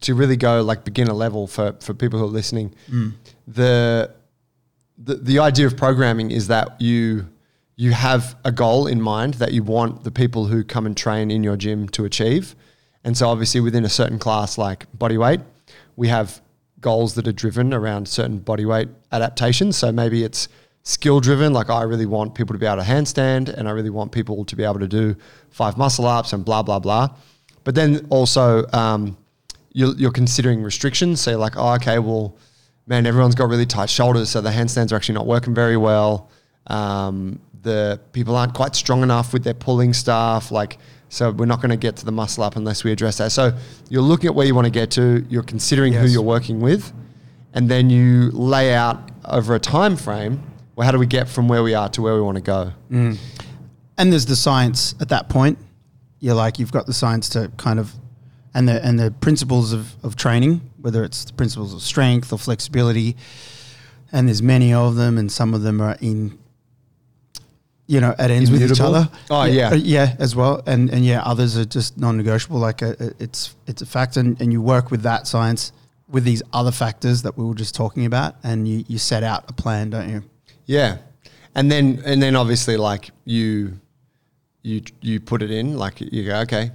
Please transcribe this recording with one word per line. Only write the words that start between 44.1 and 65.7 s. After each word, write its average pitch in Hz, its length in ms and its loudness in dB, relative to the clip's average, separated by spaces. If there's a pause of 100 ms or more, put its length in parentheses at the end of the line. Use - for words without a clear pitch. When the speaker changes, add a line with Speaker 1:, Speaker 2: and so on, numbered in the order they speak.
Speaker 1:
at 156 60 0
where 139 120 4
you 135 80 4
wanna 120 160 4
get 113 220 -2
to, 120 360 2
you're 120 140 -2
considering 131 500 0
who 117 120 2
Speaker 2:
Yes. 127 100 6
Speaker 1:
you're 113 80 2
working 117 380 0
with, 156 300 2 (640)
and 123 160 2
then 127 220 4
you 123 400 6
lay 131 420 2
out 120 380 0 (160)
over 117 280 0
a 113 60 0
time 180 360 2
frame, 107 460 -6 (320)
well, 120 120 0
how 131 60 4
do 131 60 2
we 127 80 4
get 123 220 0
from 123 180 0
where 120 160 4
we 113 120 2
are 104 160 0
to - 100 -4
where 110 140 0
we 107 80 2
wanna 98 180 -2
go? 92 320 -4 (180)
Speaker 2:
Mm. 120 280 0 (800)
And 185 120 4
there's 156 160 2
the 131 100 0
science 123 640 0
at 123 120 -6
that 123 180 0
point. 135 300 2 (640)
You're 120 140 0
like, 113 240 0
you've 117 140 -4
got 113 140 -2
the 131 80 -4
science 113 360 0
to 110 280 -4
kind 110 200 0
of, 107 140 -4 (640)
and 127 120 4
the, 117 180 2
and 120 140 2
the 113 120 2
principles 123 640 0
of, 110 280 -8
of 117 140 -8
training, 135 460 2 (180)
whether 113 240 -2
it's - 220 -10
the - 80 -20
principles 104 400 -4
of 90 80 -16
strength 123 500 0
or 110 60 -4
flexibility, 117 800 -2 (920)
and 127 160 2
there's 107 160 2
many 127 300 6
of 120 240 2
them, 117 220 2
and 104 120 -2
some 113 220 0
of 110 100 0
them 107 200 0